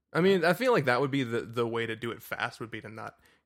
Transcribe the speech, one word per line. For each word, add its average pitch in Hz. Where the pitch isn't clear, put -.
I 156
mean, 185
I 180
feel 247
like 190
that 123
would 143
be 139
the, 117
the 113
way 117
to 113
do 113
it 110
fast, -
would 113
be 107
to 107
not 110